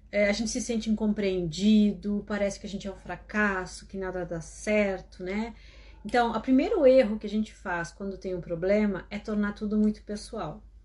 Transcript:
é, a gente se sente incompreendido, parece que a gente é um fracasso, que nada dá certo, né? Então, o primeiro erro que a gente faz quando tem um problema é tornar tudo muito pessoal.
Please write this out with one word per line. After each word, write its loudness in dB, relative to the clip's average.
é, 2
a 2
gente -2
se -4
sente -4
incompreendido, 2
parece -2
que -14
a -10
gente -8
é -8
um -12
fracasso, -4
que -12
nada -6
dá -6
certo, -4
né? -6
Então, 2
o -2
primeiro 4
erro 6
que -10
a -6
gente -2
faz -6
quando -8
tem -6
um -6
problema 0
é -8
tornar -2
tudo -4
muito 2
pessoal. -10